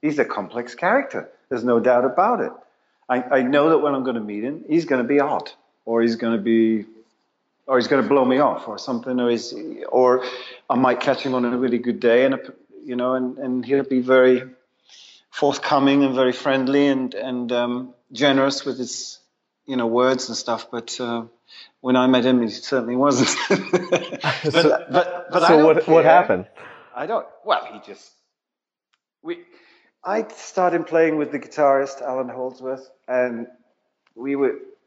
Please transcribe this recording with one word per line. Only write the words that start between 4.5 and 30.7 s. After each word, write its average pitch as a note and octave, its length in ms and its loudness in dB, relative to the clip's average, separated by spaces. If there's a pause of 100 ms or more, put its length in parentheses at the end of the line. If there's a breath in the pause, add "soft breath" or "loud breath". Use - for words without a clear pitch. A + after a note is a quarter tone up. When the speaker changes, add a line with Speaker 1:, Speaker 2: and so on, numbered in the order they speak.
Speaker 1:
he's D#3 180 0
gonna C3 180 0
be C#3+ 160 2
odd, C#3 320 -2 (340)
or A#2 160 0
he's A#2 140 2
gonna A2+ 240 -2
be, A2+ 460 2 (840)
or C3 100 2
he's B2 100 0
gonna C3+ 200 2
blow C3+ 180 4
me B2+ 140 2
off C3+ 280 0
or G#2 120 -12
something, B2 400 -6
or A#2+ 100 0
he's, A#2 240 -4 (360)
or B2+ 360 4 (440 loud breath)
I B2 60 2
might B2 260 2
catch C3 200 0
him C3 140 -4
on B2 100 0
a A#2+ 100 -2
really B2 220 -2
good A#2+ 220 -4
day, B2 260 4
and, C3+ 140 0 (440)
you B2+ 120 -10
know, B2+ 180 -2
and, B2+ 240 -4
and B2+ 280 -6
he'll C#3 180 0
be C3 180 -2
very B2+ 400 6 (1000 soft breath)
forthcoming C#3 680 2
and C3+ 100 -2
very B2+ 160 2
friendly C3+ 560 0
and, C3 260 -2
and, B2 380 -6
um, B2 420 -4 (180)
generous C3+ 540 0
with C3 120 -6
his, - 420 -12 (460)
you C3+ 100 -8
know, A#2+ 120 -2
words B2+ 420 0
and A2+ 80 -8
stuff. - 340 -6
But, A#2 180 -10 (100)
uh, A#2 240 -6 (580 soft breath)
when B2+ 160 0
I B2+ 100 4
met B2+ 180 4
him, B2+ 160 4
he A2+ 80 -2
certainly A#2+ 460 -4
wasn't. C3+ 380 2 (160)
<laughs> F3 420 -2
But, - 640 -4
Speaker 2:
So, D#3 360 2
Speaker 1:
but, - 420 -2
but F3+ 120 2
I E3+ 40 4
Speaker 2:
so F3 100 6
Speaker 1:
don't D3+ 80 6
Speaker 2:
what, D#3+ 100 6 (120)
what D#3+ 160 6
Speaker 1:
care. - 0 -
Speaker 2:
happened? D#3+ 420 4 (500 loud breath)
Speaker 1:
I C3 100 -8
don't, A3 220 -6 (160)
well, - 280 0
he G#2+ 80 -20 (120)
just, - 200 -20 (1120)
we, E3+ 180 -10 (640 soft breath)
I G#3+ 260 -4
started E3+ 580 -2